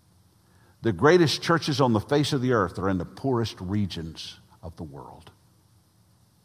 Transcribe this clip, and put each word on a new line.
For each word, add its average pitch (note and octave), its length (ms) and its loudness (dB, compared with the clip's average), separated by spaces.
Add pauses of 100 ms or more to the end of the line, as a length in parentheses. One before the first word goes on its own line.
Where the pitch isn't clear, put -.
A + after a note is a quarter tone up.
(840)
The A2+ 100 0
greatest D3 480 4
churches D3+ 400 0
on B2 140 4
the G#2 60 2
face D3 340 0
of B2+ 80 0
the B2+ 100 0
earth G2+ 260 0
are F#2+ 120 0
in F#2 80 0
the E2 80 -4
poorest A#2+ 520 -4
regions F2+ 800 -6 (240)
of E2+ 140 -14
the - 60 -14
world. C#2+ 480 -18 (1160)